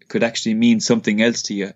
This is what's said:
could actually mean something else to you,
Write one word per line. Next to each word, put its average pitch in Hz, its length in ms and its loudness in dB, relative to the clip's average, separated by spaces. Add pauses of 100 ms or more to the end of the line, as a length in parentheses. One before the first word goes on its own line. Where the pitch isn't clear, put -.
could 113 140 -2
actually 113 320 -2
mean 113 240 4
something 110 420 0
else 117 220 0
to - 120 -8
you, 98 220 -6